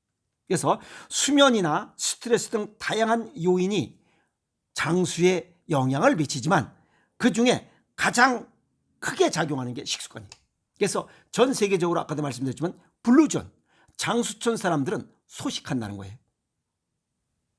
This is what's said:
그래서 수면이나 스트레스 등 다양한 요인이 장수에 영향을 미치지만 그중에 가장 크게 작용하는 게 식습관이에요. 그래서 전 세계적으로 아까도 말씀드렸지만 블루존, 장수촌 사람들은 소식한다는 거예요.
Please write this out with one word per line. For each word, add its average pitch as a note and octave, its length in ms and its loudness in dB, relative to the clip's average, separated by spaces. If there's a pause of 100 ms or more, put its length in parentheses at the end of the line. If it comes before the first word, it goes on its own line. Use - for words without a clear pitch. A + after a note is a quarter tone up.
(460)
그래서 D#3+ 340 0 (300)
수면이나 A3+ 880 2
스트레스 - 540 -2
등 G#3 260 -6
다양한 A3 680 -2
요인이 F#3 560 0 (760)
장수에 F3 800 0 (160)
영향을 C#3+ 460 2
미치지만 D3 600 -2 (420)
그중에 A3+ 520 2 (260)
가장 A#3+ 560 2 (480)
크게 - 300 0
작용하는 C3 440 -4
게 - 120 -12
식습관이에요. - 440 -10 (480)
그래서 G3 300 -2 (240)
전 B3+ 220 4
세계적으로 F3+ 460 0
아까도 D3+ 220 -6
말씀드렸지만 C3+ 580 -6 (220)
블루존, A#3+ 500 4 (460)
장수촌 A3+ 600 -2
사람들은 E3+ 540 -2 (160)
소식한다는 A2+ 680 -8
거예요. G2 200 -16 (1400)